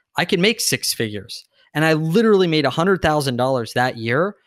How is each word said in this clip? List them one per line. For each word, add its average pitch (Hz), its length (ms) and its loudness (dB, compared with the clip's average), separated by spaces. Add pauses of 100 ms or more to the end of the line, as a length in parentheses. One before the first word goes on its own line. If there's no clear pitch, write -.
(160)
I 156 80 0
could 180 140 -2
make 220 220 0
six - 340 -4
figures. 104 500 -8 (320)
And 151 80 0
I 160 100 4
literally 190 520 4
made 156 180 2
a 127 60 0
hundred 175 320 0
thousand 151 320 0
dollars 123 380 -2
that 123 240 0
year, 131 400 -2 (100)